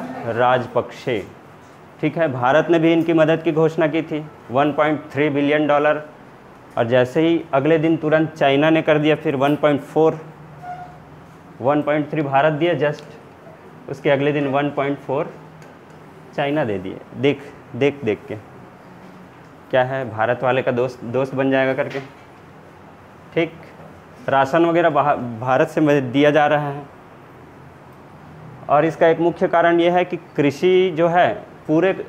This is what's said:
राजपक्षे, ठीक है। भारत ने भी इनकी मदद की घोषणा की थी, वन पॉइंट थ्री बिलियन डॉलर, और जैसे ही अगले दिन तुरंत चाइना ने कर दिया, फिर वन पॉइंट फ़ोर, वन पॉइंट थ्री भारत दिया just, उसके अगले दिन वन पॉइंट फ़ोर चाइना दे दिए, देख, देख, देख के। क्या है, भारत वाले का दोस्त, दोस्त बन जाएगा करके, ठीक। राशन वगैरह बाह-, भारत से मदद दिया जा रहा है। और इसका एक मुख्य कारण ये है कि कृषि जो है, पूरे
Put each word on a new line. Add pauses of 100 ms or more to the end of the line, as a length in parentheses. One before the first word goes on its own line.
(280)
राजपक्षे, (800)
ठीक
है।
भारत
ने
भी
इनकी
मदद
की
घोषणा
की
थी, (280)
वन
पॉइंट (100)
थ्री
बिलियन
डॉलर, (760)
और
जैसे
ही (100)
अगले
दिन
तुरंत
चाइना
ने
कर
दिया,
फिर
वन
पॉइंट
फ़ोर, (1400)
वन
पॉइंट
थ्री
भारत
दिया
just, (840)
उसके
अगले
दिन
वन
पॉइंट
फ़ोर (1000)
चाइना
दे
दिए, (160)
देख, (240)
देख,
देख
के। (1400)
क्या
है,
भारत
वाले
का
दोस्त,
दोस्त
बन
जाएगा
करके, (1300)
ठीक। (800)
राशन
वगैरह
बाह-, (240)
भारत
से
मदद
दिया
जा
रहा
है। (1900)
और
इसका
एक
मुख्य
कारण
ये
है
कि (180)
कृषि
जो
है, (340)
पूरे